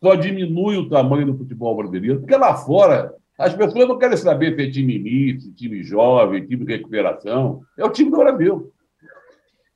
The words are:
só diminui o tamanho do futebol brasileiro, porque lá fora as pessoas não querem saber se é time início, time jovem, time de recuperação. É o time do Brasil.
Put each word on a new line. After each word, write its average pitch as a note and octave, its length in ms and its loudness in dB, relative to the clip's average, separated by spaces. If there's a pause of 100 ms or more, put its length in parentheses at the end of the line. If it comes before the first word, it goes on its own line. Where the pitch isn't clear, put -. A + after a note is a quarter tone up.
só F#3 120 6
diminui F#3 640 -2
o C#3+ 140 -4
tamanho C#3 360 2
do C3 120 -2
futebol A#2 380 -6
brasileiro, G#2 440 -4
porque C4+ 160 0
lá A#3 180 4
fora E3+ 600 2 (220)
as F3+ 160 -2
pessoas A3+ 360 2
não B3 100 -2
querem A#3+ 180 2
saber D#3+ 380 0
se C#3+ 80 -4
é C3+ 80 -4
time C3 240 -2
início, B2 600 -4
time G#2+ 280 -12
jovem, G2+ 640 2
time A#2+ 180 -6
de A#2 80 -6
recuperação. G#2+ 920 -4 (140)
É G#3 80 -4
o G#3+ 60 0
time - 180 2
do - 80 0
Brasil. G3 560 2 (1040)